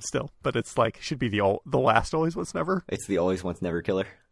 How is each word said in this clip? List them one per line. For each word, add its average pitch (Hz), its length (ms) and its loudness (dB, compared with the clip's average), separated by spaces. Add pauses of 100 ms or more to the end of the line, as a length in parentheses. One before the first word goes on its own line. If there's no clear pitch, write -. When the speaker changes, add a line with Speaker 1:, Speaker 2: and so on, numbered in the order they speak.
Speaker 1:
still, - 300 -6 (100)
but 131 160 -2
it's, - 200 -2
like, 113 240 2
should 143 180 -6
be 120 100 0
the 104 100 2
al-, 98 260 4
the 135 140 2
last 113 340 4
Always 160 220 0
Once 175 180 -6
Never. 170 360 -2
Speaker 2:
It's - 180 -4
the 98 120 2
Always 92 240 2
Once 87 180 -4
Never 85 200 -2
killer. 95 240 0 (260)